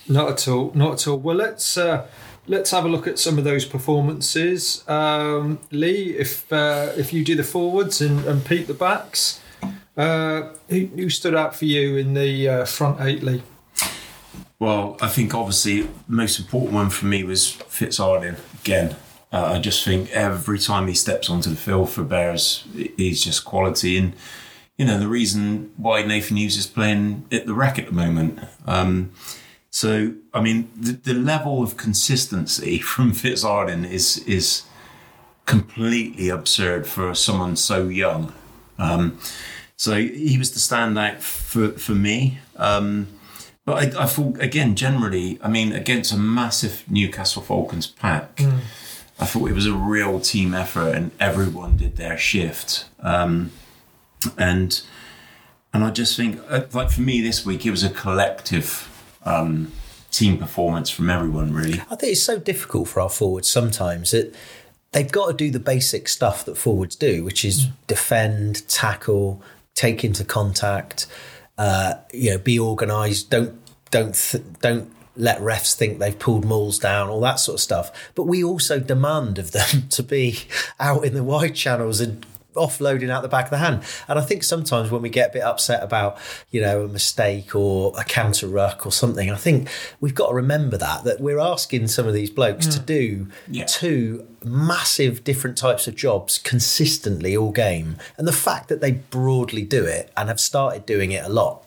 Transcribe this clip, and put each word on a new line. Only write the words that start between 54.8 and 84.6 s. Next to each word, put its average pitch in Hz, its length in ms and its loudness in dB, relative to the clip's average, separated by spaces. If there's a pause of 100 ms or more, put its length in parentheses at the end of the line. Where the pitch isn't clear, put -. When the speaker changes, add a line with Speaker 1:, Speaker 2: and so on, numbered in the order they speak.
Speaker 2:
and 107 100 4
I 110 80 2
just 113 260 0
think, 117 220 0 (100)
uh, 139 120 0 (120)
like, 127 180 0
for - 100 2
me 127 200 2
this 113 240 0
week, 95 200 -2
it 113 60 2
was 90 120 0
a 95 60 2
collective, - 1000 -2 (360)
um, 80 460 0 (400)
team 95 260 4
performance 82 520 -2
from 85 200 0
everyone, 78 440 0
really. 80 280 -2 (100)
Speaker 3:
I 233 40 -8
think 233 180 0
it's - 100 2
so 226 160 0
difficult - 480 -4
for - 140 0
our 92 80 2
forwards 92 400 0
sometimes 92 600 0
that - 220 0 (600)
they've 143 180 0
got 202 160 2
to 165 60 0
do 147 180 0
the 127 80 0
basic 131 480 0
stuff - 380 0
that 95 120 -8
forwards 92 380 0
do, 95 280 0
which 92 200 -2
is 107 220 2
Speaker 1:
Mm. 127 60 -2 (160)
Speaker 3:
defend, 107 800 0
tackle, 101 720 0 (320)
take 113 320 2
into 101 180 0
contact, 101 800 -2 (520)
uh, 95 380 2 (180)
you 120 180 2
know, 95 60 2
be 117 200 2
organised, 107 720 0
don't, 117 300 2 (320)
don't, 110 240 2
th-, - 280 -2 (180)
don't 117 280 0 (280)
let 117 220 2
refs 107 360 0
think 104 240 0
they've 101 180 0
pulled 110 280 2
mauls 104 340 2
down, 101 300 0
all 107 120 -2
that 131 180 2
sort - 160 0
of - 60 -2
stuff. 85 300 -2 (240)
But 180 80 -2
we 175 200 2
also 160 360 0
demand 131 580 0
of 92 140 -8
them 131 360 2
<laughs> - 20 -14
to - 140 0
be 127 360 0 (400)
out 143 240 2
in 127 100 2
the 135 100 0
wide 147 320 0
channels 117 440 0
and 113 260 -4 (300)
offloading 139 540 0
out 127 120 -2
the 131 60 -6
back 131 180 2
of 131 60 -6
the 143 60 0
hand. 147 260 2 (240)
And 143 100 2
I 151 40 2
think 170 200 0
sometimes 123 480 0